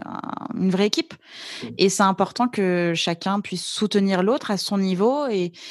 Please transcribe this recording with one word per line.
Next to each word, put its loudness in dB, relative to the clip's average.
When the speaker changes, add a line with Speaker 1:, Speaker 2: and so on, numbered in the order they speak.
Speaker 1:
un, -10
une 2
vraie 4
équipe. -2
Speaker 2:
Mm. -10
Speaker 1:
Et 6
c'est 2
important 2
que 2
chacun -2
puisse -8
soutenir 2
l'autre 2
à 0
son -2
niveau 2
et, -2